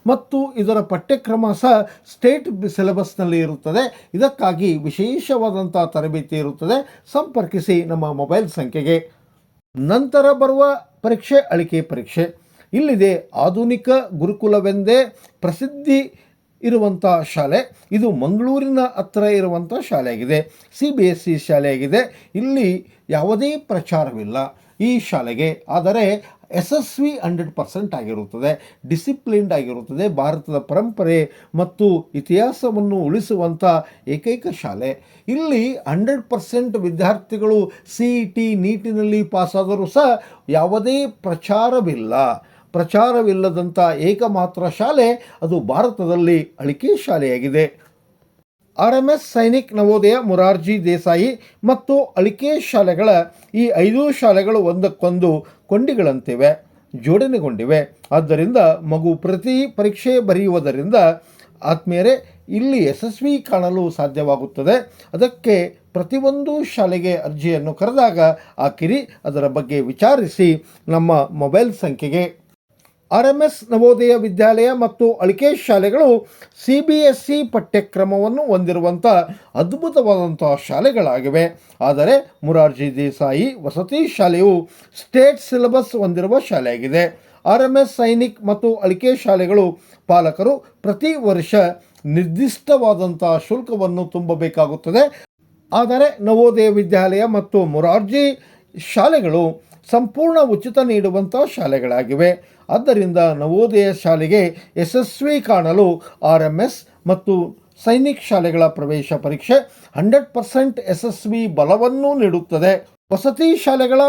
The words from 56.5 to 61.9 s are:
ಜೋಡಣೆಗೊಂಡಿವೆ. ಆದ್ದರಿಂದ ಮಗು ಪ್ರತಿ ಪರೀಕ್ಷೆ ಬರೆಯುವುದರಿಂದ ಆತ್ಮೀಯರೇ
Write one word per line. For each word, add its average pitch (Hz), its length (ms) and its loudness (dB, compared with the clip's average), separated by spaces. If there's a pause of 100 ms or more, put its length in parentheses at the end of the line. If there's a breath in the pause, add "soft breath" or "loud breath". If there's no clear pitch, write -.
ಜೋಡಣೆಗೊಂಡಿವೆ. 151 1040 0 (120)
ಆದ್ದರಿಂದ 160 440 2 (260)
ಮಗು 160 320 -2
ಪ್ರತಿ 220 520 -2
ಪರೀಕ್ಷೆ 208 540 -2
ಬರೆಯುವುದರಿಂದ 180 760 0 (680 soft breath)
ಆತ್ಮೀಯರೇ 180 840 -2